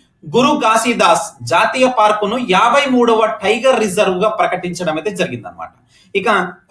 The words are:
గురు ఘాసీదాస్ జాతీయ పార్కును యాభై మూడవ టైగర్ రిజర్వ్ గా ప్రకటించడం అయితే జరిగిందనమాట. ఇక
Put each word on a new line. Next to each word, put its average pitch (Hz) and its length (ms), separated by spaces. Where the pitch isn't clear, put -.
గురు 285 220
ఘాసీదాస్ 220 840
జాతీయ 226 440
పార్కును 214 400
యాభై 240 400
మూడవ 226 360
టైగర్ 226 540
రిజర్వ్ 196 340
గా 190 140
ప్రకటించడం 175 680
అయితే 160 160
జరిగిందనమాట. 127 580
ఇక 196 140